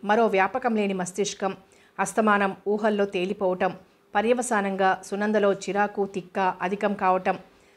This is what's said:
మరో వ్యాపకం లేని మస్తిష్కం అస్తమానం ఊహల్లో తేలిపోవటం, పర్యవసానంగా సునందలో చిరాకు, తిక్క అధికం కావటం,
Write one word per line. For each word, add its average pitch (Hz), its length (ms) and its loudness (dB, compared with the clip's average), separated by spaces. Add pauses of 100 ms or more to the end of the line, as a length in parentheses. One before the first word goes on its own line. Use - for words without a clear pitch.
మరో 214 220 4
వ్యాపకం 196 500 2
లేని 202 180 0
మస్తిష్కం 190 600 -4 (420)
అస్తమానం 202 580 2 (120)
ఊహల్లో 208 360 0
తేలిపోవటం, 185 680 -2 (420)
పర్యవసానంగా 208 920 0
సునందలో 202 480 2
చిరాకు, 202 540 -2
తిక్క 185 560 -2
అధికం 202 320 -2
కావటం, 185 440 0 (380)